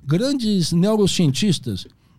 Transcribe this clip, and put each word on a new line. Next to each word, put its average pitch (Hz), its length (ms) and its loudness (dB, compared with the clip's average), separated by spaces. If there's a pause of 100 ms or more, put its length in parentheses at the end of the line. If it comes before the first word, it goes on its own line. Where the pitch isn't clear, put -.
grandes 214 680 0
neurocientistas. 175 1120 0 (340)